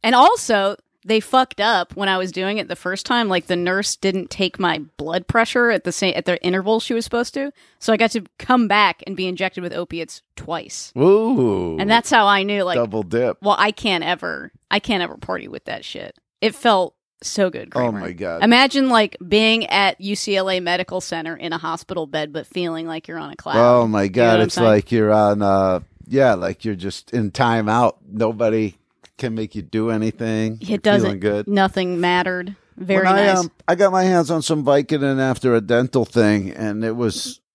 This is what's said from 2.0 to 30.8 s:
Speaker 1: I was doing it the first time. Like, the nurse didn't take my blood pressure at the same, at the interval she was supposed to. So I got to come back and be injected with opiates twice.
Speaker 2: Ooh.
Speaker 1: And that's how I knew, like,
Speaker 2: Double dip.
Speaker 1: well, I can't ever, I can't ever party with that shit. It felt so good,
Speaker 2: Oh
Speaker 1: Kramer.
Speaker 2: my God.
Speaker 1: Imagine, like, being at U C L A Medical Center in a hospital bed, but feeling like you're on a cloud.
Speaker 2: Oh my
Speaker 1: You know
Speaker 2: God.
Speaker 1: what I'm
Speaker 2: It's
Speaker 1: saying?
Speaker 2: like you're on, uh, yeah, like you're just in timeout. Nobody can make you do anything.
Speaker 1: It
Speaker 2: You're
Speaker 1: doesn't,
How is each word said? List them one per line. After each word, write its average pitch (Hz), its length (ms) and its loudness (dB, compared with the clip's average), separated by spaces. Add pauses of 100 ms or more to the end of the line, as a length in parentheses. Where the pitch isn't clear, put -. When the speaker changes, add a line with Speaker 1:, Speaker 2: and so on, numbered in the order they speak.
Speaker 1:
I 190 80 0
was 185 140 -4
doing 196 260 -4
it 202 100 -8
the 180 80 -8
first 185 300 -8
time. 233 240 0
Like, 180 180 0
the 185 80 0
nurse 180 400 -2
didn't 190 360 -4
take - 280 -4
my 165 200 0 (180)
blood 165 300 -6
pressure 233 420 2
at 202 160 0
the 180 60 -2
same, 190 260 -2
at - 80 -4
the 180 180 -2
interval 190 380 0
she - 140 -6
was 226 100 -2
supposed 240 300 -4
to. 277 180 -6 (260)
So 220 140 0
I 214 40 2
got 226 140 0
to 220 120 -4 (160)
come 247 280 2
back 196 400 2
and 190 80 -10
be 185 120 -4
injected 185 360 -6
with 175 80 -8
opiates 165 520 -10 (120)
twice. - 640 -10
Speaker 2:
Ooh. 131 840 2
Speaker 1:
And 202 100 -2
that's 233 200 2
how 220 160 4
I 202 180 4
knew, 202 200 -2
like, 180 120 -2
Speaker 2:
Double 110 280 -2
dip. 113 380 -2
Speaker 1:
well, 202 160 2
I 214 140 2
can't 185 320 -4
ever, 143 480 -6 (180)
I 202 100 0
can't 196 240 -2
ever - 120 -8
party - 320 -10
with - 180 -14
that - 200 -12
shit. - 320 -14 (240)
It 208 140 -2
felt 190 400 0 (280)
so 196 280 -2
good, - 240 -14
Speaker 2:
Oh 127 40 0
Speaker 1:
Kramer. 113 200 -2
Speaker 2:
my 90 120 -8
God. 85 320 -4
Speaker 1:
Imagine, 262 460 4
like, 220 260 2 (120)
being 220 400 2
at 196 340 0
U 196 140 -4
C 202 200 -2
L 190 140 0
A 185 100 -2
Medical 180 420 -4
Center 165 340 -8
in 165 180 -8
a 165 60 -6
hospital 165 480 -8
bed, 151 260 -6
but 156 140 -8
feeling 165 400 -6
like 160 200 -12
you're 165 120 -12
on 147 120 -14
a 151 40 -18
cloud. - 220 -4
Speaker 2:
Oh 120 300 6
my 107 160 0
Speaker 1:
You 98 60 0
know 90 40 -8
Speaker 2:
God. 117 180 4
Speaker 1:
what 113 60 6
I'm 110 100 4
Speaker 2:
It's - 80 -6
Speaker 1:
saying? 117 120 4
Speaker 2:
like 104 240 4
you're 107 220 4
on, 104 300 4
uh, 95 360 2 (280)
yeah, 127 260 4
like 90 320 -4
you're 107 100 -4
just 92 380 -10
in 110 180 -2
timeout. 117 680 2 (140)
Nobody 110 640 -2 (420)
can 117 160 -6
make 110 220 -8
you 104 60 -8
do 110 300 -4
anything. 110 680 -2
Speaker 1:
It 180 80 -12
Speaker 2:
You're 214 80 -2
Speaker 1:
doesn't, 202 300 2